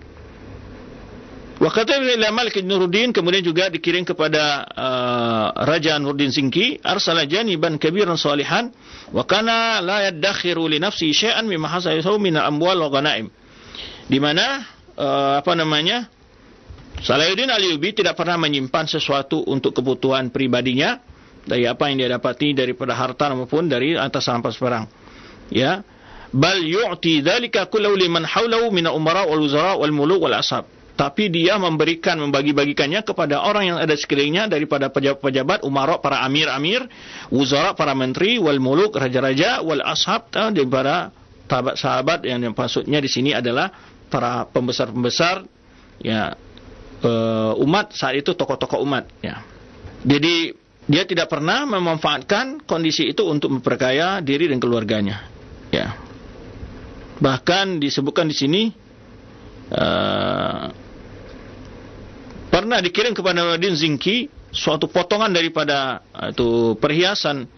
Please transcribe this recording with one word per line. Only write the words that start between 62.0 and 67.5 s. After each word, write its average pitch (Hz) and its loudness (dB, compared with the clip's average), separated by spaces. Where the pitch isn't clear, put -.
pernah 214 2
dikirim 196 2
kepada 175 0
Nuruddin 170 2
Zingki 160 0
suatu 156 0
potongan 202 2
daripada, 147 0
eh, - -6
itu 117 2
perhiasan 151 0